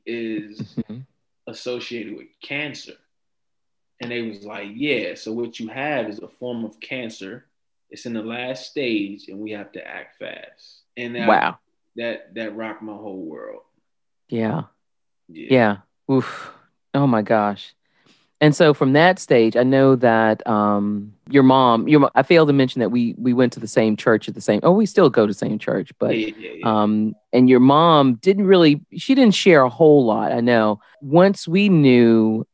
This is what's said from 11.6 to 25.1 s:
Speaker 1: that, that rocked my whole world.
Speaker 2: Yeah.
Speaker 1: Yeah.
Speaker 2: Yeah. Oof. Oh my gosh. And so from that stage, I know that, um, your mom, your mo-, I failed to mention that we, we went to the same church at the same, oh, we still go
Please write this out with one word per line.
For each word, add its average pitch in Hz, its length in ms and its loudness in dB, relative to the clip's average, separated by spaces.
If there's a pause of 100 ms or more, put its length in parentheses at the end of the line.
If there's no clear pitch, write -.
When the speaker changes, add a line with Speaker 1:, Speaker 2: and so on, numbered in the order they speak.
Speaker 1:
that, 113 400 -12
that 110 200 -10
rocked 110 280 -14
my 107 100 -14
whole 98 300 -16
world. 55 400 -16 (640)
Speaker 2:
Yeah. 110 340 -4 (640)
Speaker 1:
Yeah. - 220 -18
Speaker 2:
Yeah. 110 280 2 (340)
Oof. - 420 -6 (400)
Oh 143 140 0
my 110 160 0
gosh. 104 500 -2 (640)
And 151 160 4
so 151 200 4
from 135 180 0
that 180 240 4
stage, 113 400 2
I 123 60 2
know 135 320 4
that, 113 500 2
um, 104 680 -2 (180)
your 139 100 4
mom, 131 460 4
your 147 140 4
mo-, 131 120 2
I 127 80 2
failed 160 280 4
to 143 40 2
mention 131 280 0
that 107 100 -2
we, 120 260 -2
we 123 160 -2
went 123 200 2
to - 60 -16
the 110 80 -12
same 110 280 0
church 110 320 0
at 110 80 -12
the 104 60 -14
same, 104 200 0
oh, 175 120 4
we 214 120 2
still 170 240 2
go 110 160 2